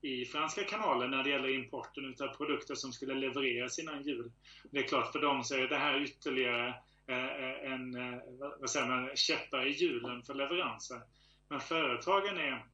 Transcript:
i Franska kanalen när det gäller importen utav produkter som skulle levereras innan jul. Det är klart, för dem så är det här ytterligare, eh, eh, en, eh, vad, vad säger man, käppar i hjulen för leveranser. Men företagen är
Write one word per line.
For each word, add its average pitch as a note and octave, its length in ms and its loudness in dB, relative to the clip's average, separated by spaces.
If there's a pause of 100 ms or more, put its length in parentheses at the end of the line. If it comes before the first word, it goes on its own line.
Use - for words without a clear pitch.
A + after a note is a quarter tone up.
i B2+ 240 -2
Franska D3+ 380 0
kanalen C3 480 2
när C3+ 120 2
det C#3+ 60 2
gäller C3+ 200 2
importen C3 560 -4
utav C3+ 220 -4
produkter D3 480 -2
som C3 160 -6
skulle C3+ 220 -4
levereras B2+ 680 0
innan D3+ 240 -6
jul. A#2+ 280 -4 (400)
Det C#3 80 0
är C3 40 2
klart, C3 280 2
för D3 80 0
dem C#3 240 4
så C3+ 120 -2
är C3 120 4
det D3 100 2
här C#3 240 2
ytterligare, B2 680 0 (400)
eh, B2+ 180 0
eh, C3+ 480 -4
en, B2+ 220 -6
eh, B2 240 -6 (200)
vad, C#3+ 200 -8
vad C3 100 -4
säger C3 180 2
man, B2+ 280 2
käppar C3+ 520 2
i C#3+ 40 2
hjulen B2 520 0
för C#3 100 -8
leveranser. C#3 680 -2 (460)
Men C#3+ 120 -4
företagen E3 760 4
är C3 360 -2